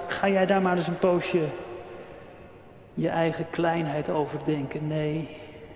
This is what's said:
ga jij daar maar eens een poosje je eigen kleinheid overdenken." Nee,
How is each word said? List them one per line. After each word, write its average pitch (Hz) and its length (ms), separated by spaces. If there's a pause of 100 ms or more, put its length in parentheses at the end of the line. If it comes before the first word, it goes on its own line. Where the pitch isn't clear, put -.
ga - 220
jij 190 180
daar 190 160
maar 180 140
eens 165 100
een 170 120
poosje 175 460 (1500)
je 160 140
eigen 165 420
kleinheid 165 600
overdenken." 151 760
Nee, 151 500 (400)